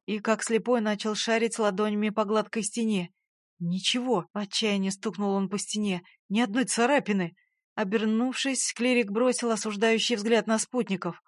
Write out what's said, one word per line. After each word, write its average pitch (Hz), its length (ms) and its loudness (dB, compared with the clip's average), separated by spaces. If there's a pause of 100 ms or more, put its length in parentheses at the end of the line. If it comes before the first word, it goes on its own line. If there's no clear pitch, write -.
и 208 140 -4
как 214 240 0
слепой 233 360 2
начал 214 360 -2
шарить 226 440 0
ладонями 208 500 2
по 214 140 0
гладкой 214 400 0
стене. 208 480 -2 (480)
"Ничего!" — 226 720 0
в - 40 -4
отчаянии 202 520 0
стукнул 196 420 -2
он 196 180 0
по 202 80 -4
стене. 196 460 -2 (260)
"Ни 208 100 0
одной 233 260 2
царапины!" 208 720 2 (400)
Обернувшись, 220 1000 0
клирик 240 380 2
бросил 240 400 2
осуждающий 220 640 0
взгляд 214 320 2
на 220 100 2
спутников. 185 720 -2